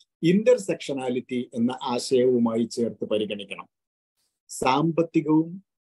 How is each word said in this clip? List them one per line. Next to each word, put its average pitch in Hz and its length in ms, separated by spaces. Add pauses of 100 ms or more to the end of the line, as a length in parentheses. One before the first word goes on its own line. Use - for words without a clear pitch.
(220)
ഇന്റർസെക്ഷനാലിറ്റി 147 1300
എന്ന 123 280
ആശയവുമായി 120 840
ചേർത്ത് 113 400
പരിഗണിക്കണം. 101 640 (800)
സാമ്പത്തികവും 160 1120 (240)